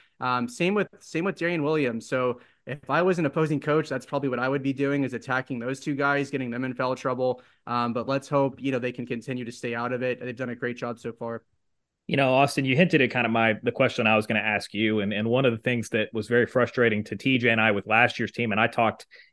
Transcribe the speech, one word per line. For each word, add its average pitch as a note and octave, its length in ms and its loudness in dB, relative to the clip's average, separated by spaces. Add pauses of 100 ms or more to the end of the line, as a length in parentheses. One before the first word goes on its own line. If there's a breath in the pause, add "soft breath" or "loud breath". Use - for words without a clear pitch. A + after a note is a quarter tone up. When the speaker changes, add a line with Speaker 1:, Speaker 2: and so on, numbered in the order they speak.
(220 soft breath)
Speaker 1:
Um, B2 260 -2
same F3 280 -2
with, G3+ 120 0 (140)
same E3 240 -6
with F#3+ 100 -4
Darian E3+ 280 -2
Williams. C#3 440 -2
So B2+ 320 -2 (260 soft breath)
if - 240 -10
I D3+ 120 2
was F3+ 180 2
an E3 60 2
opposing D3+ 340 0
coach, D3+ 300 0
that's C3 160 -6
probably C#3+ 240 -4
what B2 100 -2
I B2+ 80 0
would C3+ 160 -2
be C#3 80 0
doing, C#3 320 0
is B2 100 -4
attacking B2+ 460 -4
those C3 220 -6
two D3+ 120 -4
guys, C#3+ 360 0
getting C3 220 -4
them A#2+ 120 -6
in B2+ 100 -4
foul B2+ 220 -2
trouble. B2+ 460 -2 (260 soft breath)
Um, A#2+ 240 -2
but A2+ 160 -4
let's C3+ 220 -2
hope, C#3 320 0
you C3+ 100 -2
know, B2+ 80 0
they B2 140 -4
can B2 120 -8
continue B2 380 -6
to A#2+ 80 -10
stay A#2+ 240 -8
out A#2+ 160 -4
of B2 120 -4
it. B2 180 -2
They've B2 120 -8
done B2 180 -6
a A#2 40 -8
great B2 220 -6
job A#2+ 220 -8
so A#2+ 120 -8
far. A#2 320 -10 (640)
Speaker 2:
You C3+ 100 0
know, C3 180 4
Austin, C3+ 300 4
you C3 100 2
hinted D#3 260 6
at B2+ 80 4
kind B2 160 0
of A2+ 60 0
my, A2+ 320 4
the A#2+ 80 0
question B2 340 2
I A2 100 4
was G#2+ 120 2
gonna A2 120 0
ask G#2 360 -2
you. A2 240 2
And, G2+ 120 -2
and G#2+ 160 -2
one B2 160 2
of B2 100 4
the A2 40 -4
things A#2+ 320 -2
that G#2+ 240 -2
was A2 140 -6
very A#2+ 180 4
frustrating A#2 600 2
to - 100 -8
T C3 240 2
J A#2+ 100 2
and A2+ 100 4
I A2 120 4
with G2 160 -2
last A2+ 320 4
year's A2+ 120 -4
team, A#2+ 200 -4
and G#2+ 100 2
I A#2 60 4
talked A2+ 400 0 (260 soft breath)